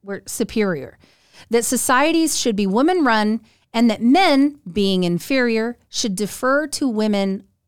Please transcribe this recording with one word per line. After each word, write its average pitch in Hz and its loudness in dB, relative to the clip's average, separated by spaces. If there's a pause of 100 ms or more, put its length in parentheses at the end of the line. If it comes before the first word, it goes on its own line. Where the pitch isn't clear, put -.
we're 196 -10
superior, 196 -4 (520)
that 233 2
societies 294 2
should 226 -2
be 202 0
women-run, 226 2 (320)
and 233 4
that 208 -2
men, 285 4 (120)
being 190 0
inferior, 226 -2 (120)
should 208 -4
defer 262 -2
to 285 -4
women 202 -2 (240)